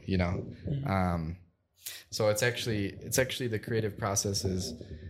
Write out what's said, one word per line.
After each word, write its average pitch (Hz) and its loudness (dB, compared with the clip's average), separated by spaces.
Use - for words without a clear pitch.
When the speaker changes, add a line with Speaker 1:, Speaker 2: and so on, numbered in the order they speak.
Speaker 1:
you 95 2
know? 90 2
Speaker 2:
Mm-hmm. 139 -2
Speaker 1:
Um, 87 2
so 107 2
it's 107 4
actually, 113 2
it's 113 0
actually 131 0
the 110 0
creative 110 0
process 98 0
is, 92 -2